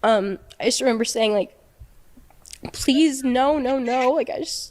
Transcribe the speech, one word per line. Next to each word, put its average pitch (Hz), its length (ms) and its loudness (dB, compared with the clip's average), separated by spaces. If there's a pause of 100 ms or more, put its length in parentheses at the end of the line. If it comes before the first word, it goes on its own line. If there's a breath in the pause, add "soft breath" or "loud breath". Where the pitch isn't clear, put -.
um, 202 360 2 (200)
I - 60 -8
just 247 160 0
remember 233 240 2
saying, 220 280 0
like, 202 240 -2 (1160)
Please, 277 500 2
no, 262 340 2
no, 269 220 0
no. 254 320 0
Like, 294 180 0
I - 100 -6
just - 320 -8